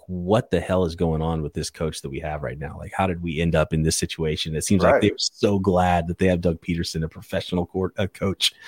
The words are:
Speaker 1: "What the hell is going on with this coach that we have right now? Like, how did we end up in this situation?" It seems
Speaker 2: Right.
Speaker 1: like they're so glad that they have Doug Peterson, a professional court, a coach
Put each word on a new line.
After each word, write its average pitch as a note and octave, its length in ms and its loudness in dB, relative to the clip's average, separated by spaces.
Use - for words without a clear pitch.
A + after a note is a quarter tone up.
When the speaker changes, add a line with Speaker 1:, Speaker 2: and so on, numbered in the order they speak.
Speaker 1:
"What F#2 420 0
the F2 100 2
hell F#2 260 2
is E2 100 -4
going E2 260 0
on D#2+ 220 -2
with C#2+ 100 -6
this D2+ 160 -6
coach D#2 320 -6
that C#2+ 80 -10
we C2+ 120 -8
have D2+ 200 -6
right B1+ 160 -8
now? D#2+ 220 -10
Like, - 120 -12
how F#2+ 140 0
did F2 160 -2
we E2 180 -4
end E2+ 140 2
up D#2+ 180 2
in D#2+ 120 2
this D#2+ 120 2
situation?" D#2 600 -4
It D2+ 80 -2
seems G2 180 2
Speaker 2:
Right. A2+ 120 6
Speaker 1:
like A#2+ 80 4
they're G#2 180 2
so G2+ 400 0
glad F2+ 480 4
that F2 100 -4
they F#2+ 80 2
have F2+ 160 4
Doug F2 180 0
Peterson, E2+ 440 -4
a D#2 40 -4
professional - 600 -4
court, F#2+ 300 -4
a G2 100 -2
coach - 480 -2